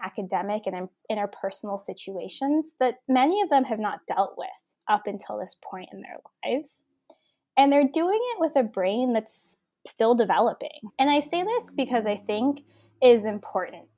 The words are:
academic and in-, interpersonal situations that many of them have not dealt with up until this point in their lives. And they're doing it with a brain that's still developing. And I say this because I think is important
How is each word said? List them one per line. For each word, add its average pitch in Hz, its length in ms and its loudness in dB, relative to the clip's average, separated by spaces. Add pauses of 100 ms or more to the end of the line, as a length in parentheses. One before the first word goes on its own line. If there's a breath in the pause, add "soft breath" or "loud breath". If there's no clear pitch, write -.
academic 196 640 -4
and 185 80 -4
in-, 185 420 -8
interpersonal 202 640 -6
situations 202 1000 -4
that 247 280 0
many 277 340 4
of 370 80 0
them 269 140 4
have 233 160 -4
not 208 260 -6
dealt 190 320 -2
with - 100 -8 (400)
up 214 200 0
until 208 320 -8
this 185 160 -10
point - 360 -14
in 95 100 -16
their - 180 -16 (260)
lives. 285 380 -4 (760 soft breath)
And 277 160 8
they're 285 180 6
doing 359 280 0 (160)
it 403 40 -8
with 330 160 0
a 277 60 6
brain 220 520 0
that's - 440 -6 (300)
still 226 260 2
developing. 202 640 0 (200)
And 269 100 4
I 285 100 4
say 339 220 -2
this 453 300 -2
because 247 340 -2
I 208 100 0
think 226 480 -2 (380 soft breath)
is 233 240 8
important - 600 -6 (120)